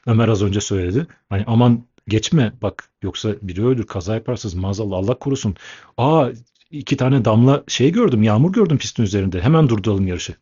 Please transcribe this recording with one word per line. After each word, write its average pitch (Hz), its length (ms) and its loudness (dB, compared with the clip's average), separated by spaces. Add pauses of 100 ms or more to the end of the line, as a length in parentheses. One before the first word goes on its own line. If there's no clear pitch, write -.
Ömer 113 220 2
az 104 160 0
önce 101 180 0
söyledi. 98 460 -4 (220)
Hani 98 180 -4
aman 120 360 2 (240)
geçme 107 540 0
bak, - 280 -8 (120)
yoksa 101 400 -6
biri 98 240 -6
ölür, 123 220 0
kaza 95 280 -6
yaparsınız 113 400 -6
maazallah, 98 420 -4
Allah 98 220 -2
korusun. 123 360 -4 (420)
Aa, 139 320 2 (420)
iki 143 260 -4
tane 127 280 2
damla 120 420 4
şey 135 240 2
gördüm, 165 320 2
yağmur 113 300 2
gördüm 185 240 2
pistin - 260 -4
üzerinde. 95 380 -2
Hemen 156 280 4
durduralım 101 380 0
yarışı. 87 340 -8